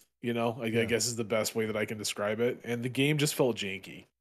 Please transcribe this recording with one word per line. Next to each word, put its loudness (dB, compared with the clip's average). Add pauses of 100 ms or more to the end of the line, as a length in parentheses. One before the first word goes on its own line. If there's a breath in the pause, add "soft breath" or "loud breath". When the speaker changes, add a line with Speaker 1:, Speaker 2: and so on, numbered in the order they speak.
(220)
Speaker 1:
you -2
know? 2
Like, -4
I 4
Speaker 2:
Yeah. 4
Speaker 1:
guess 2
is -2
the -2
best 0
way 0
that -2
I 0
can -6
describe -2
it, 0
and -4
the -2
game 2
just 2
felt 2
janky. -8 (160)